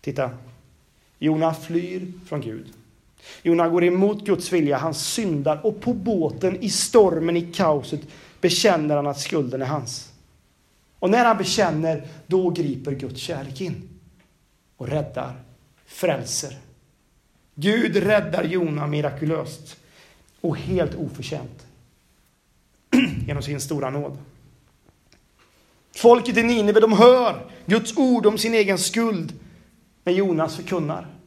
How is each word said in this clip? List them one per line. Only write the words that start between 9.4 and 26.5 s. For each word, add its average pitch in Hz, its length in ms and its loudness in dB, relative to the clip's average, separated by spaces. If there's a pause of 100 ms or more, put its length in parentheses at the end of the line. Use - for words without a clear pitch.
är 131 40 -4
hans. 135 480 -8 (840)
Och 180 100 0
när 240 160 4
han 226 120 4
bekänner, 160 680 0 (200)
då 185 220 2
griper 143 420 -4
Guds 135 300 -10
kärlek 135 400 -10
in 143 280 -8 (880)
och 123 100 -10
räddar, 131 560 -6 (420)
frälser. 139 720 -4 (1000)
Gud 208 400 0
räddar 185 480 2
Jona 156 440 -2
mirakulöst 147 880 -4 (640)
och 165 160 -2
helt 160 380 -4
oförtjänt 139 720 -10 (1200)
<clears throat> 190 360 2
genom 143 160 -4
sin 143 160 -6
stora 135 300 -4
nåd. 139 280 -8 (1800)
Folket 233 420 6
i 233 60 4
Nineve, 220 360 4